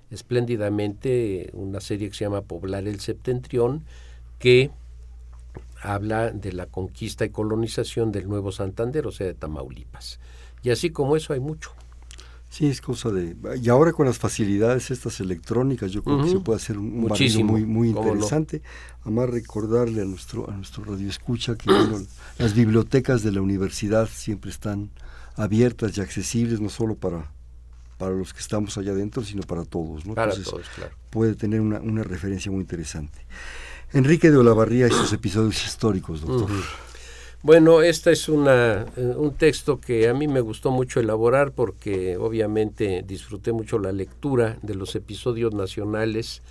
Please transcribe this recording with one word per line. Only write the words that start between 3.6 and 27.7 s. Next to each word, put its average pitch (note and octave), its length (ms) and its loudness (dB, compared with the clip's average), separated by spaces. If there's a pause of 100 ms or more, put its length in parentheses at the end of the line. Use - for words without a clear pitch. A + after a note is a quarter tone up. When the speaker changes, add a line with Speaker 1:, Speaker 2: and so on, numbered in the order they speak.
Speaker 1:
que B2+ 320 6 (1120)
habla G#2+ 480 -2
de F#2+ 240 -6
la F2+ 100 -8
conquista G2+ 640 -6
y - 20 -4
colonización A2 800 -2
del G2 160 -4
Nuevo G2+ 260 -4
Santander, A#2 540 -4
o F#2+ 60 -6
sea, G2 140 -6
de F2 80 -6
Tamaulipas. - 840 -12 (440)
Y A#2+ 80 0
así C#3+ 180 0
como D3 280 0
eso D#3 180 -4
hay C3 60 -2
mucho. D#3 320 -8 (800)
Speaker 2:
Sí, D3+ 140 0
es C3+ 140 0
cosa A#2 300 -4
de... F2+ 260 -2 (260)
y A#2 60 2
ahora D3+ 240 8
con D#3 140 4
las A#2+ 120 2
facilidades A2 720 2
estas B2 300 -6
electrónicas, G#2 720 0
yo G2+ 100 -6
creo C#3+ 140 0
que C#3 80 2
Speaker 1:
Ujú. F3 80 2
Speaker 2:
se F#3+ 80 2
puede A2+ 160 0
hacer G#2 220 -6
un, G2+ 80 -6
un A2+ 80 -6
barrido A2+ 160 0
Speaker 1:
Muchísimo. A2 420 2
Speaker 2:
muy, A2 120 2
muy A2 280 2
Speaker 1:
¿Cómo A2 140 0
no? G#2+ 80 2
Speaker 2:
interesante. D3+ 460 0 (420)
Además, A#2+ 280 0
recordarle A2+ 720 0
a - 20 -4
nuestro, G2 460 -8
a G2+ 60 -8
nuestro G2 260 -12
radioescucha G#2 720 -4
que, A2 160 -2
bueno, G#2 340 2 (160)
<clears throat> - 180 -14
las A2 160 0
bibliotecas A2+ 680 4
de G#2+ 80 0
la G2 100 0
universidad G2 680 0
siempre G2+ 420 -8
están G#2 400 -6 (460)
abiertas A2 600 2
y G#2 40 -2
accesibles, A2+ 600 -2
no G#2 100 -4
solo G#2+ 260 -4
para, E2+ 340 -6 (680)